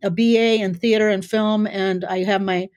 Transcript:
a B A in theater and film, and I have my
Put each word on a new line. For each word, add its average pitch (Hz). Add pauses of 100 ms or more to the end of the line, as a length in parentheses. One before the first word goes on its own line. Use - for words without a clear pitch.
a 202
B 226
A 226
in 190
theater 214
and 190
film, 214
and 190
I 185
have 196
my 185